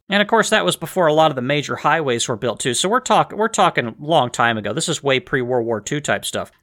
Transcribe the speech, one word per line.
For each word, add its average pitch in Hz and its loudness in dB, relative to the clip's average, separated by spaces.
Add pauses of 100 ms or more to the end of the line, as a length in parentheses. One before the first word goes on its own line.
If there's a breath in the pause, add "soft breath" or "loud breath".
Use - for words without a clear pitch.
And 196 0
of 208 -2
course, 220 2
that 214 2
was 175 0
before 165 0
a 151 4
lot 160 6
of 143 0
the 131 2
major 135 -2
highways 147 0
were 120 -4
built 117 -4
too. 127 -2
So 147 -2
we're 240 2
talk-, 175 2
we're 220 -2
talking 175 2
a 110 -10
long 147 2
time 117 0
ago. 104 -4
This 117 -4
is 160 -4
way 135 2
pre-World 123 -2
War 113 -2
Two 143 -4
type 104 -2
stuff. - -6 (120)